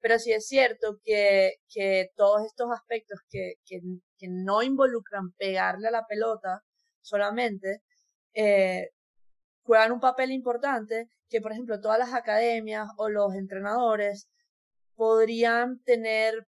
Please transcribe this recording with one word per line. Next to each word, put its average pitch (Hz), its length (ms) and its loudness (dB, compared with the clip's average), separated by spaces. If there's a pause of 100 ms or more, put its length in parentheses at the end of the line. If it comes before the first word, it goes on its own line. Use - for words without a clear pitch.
pero 226 200 2
sí 233 120 -2
es 220 140 -2
cierto 226 560 0
que, 202 520 4 (140)
que 190 460 -2
todos 208 320 4
estos 240 260 -6
aspectos 220 460 -10 (100)
que, 185 260 -10 (100)
que, 185 160 -14 (360)
que 185 140 -16
no 190 320 -2
involucran 240 760 -2
pegarle 190 520 -2
a 233 40 -2
la 226 140 -4
pelota 214 540 -6 (400)
solamente, 208 800 -4 (560)
eh, 190 560 2 (760)
juegan 220 260 6
un 240 100 -4
papel 262 300 0
importante 240 760 -4 (200)
que, 226 120 -2
por 214 100 -8
ejemplo, 220 300 -6
todas 214 180 0
las 247 160 -2
academias 220 720 -2 (100)
o 214 120 -2
los 202 260 0
entrenadores 202 920 -2 (680)
podrían 233 880 2
tener 220 600 0 (120)